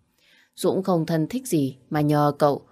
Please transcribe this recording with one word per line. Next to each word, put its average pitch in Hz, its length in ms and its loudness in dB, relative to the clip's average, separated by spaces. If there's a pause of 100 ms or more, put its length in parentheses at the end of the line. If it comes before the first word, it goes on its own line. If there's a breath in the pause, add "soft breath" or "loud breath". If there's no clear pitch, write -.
(560 soft breath)
Dũng 175 280 0
không 175 220 0
thân 156 220 0
thích 262 200 -8
gì 139 300 -2 (120)
mà 151 120 -2
nhờ 147 380 2
cậu, 143 220 2 (100)